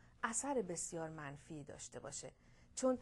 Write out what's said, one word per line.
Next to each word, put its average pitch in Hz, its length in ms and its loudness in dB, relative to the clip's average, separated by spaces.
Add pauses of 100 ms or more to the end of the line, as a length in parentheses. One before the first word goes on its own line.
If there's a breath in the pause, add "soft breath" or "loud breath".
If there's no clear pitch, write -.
(240 loud breath)
اثر 247 380 2
بسیار 170 480 -2
منفی 147 540 -6
داشته - 360 -10
باشه، - 320 -8 (440 soft breath)
چون 254 260 8